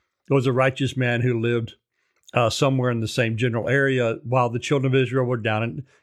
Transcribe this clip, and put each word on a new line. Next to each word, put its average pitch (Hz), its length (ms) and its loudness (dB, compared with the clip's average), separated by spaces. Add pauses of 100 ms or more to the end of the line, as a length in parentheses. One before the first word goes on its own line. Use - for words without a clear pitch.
(280)
was 135 180 2
a 135 60 0
righteous 131 440 0
man 120 240 0
who 120 200 0
lived, 117 340 -2 (600)
uh, 120 160 4
somewhere 131 400 2
in 117 100 -2
the 110 80 -4
same 113 280 -2
general 113 320 -2
area 127 560 0
while 123 260 0
the 117 80 -4
children 135 340 0
of 135 80 4
Israel 127 240 0
were 123 120 -2
down 107 260 -2
in, 135 240 -8 (160)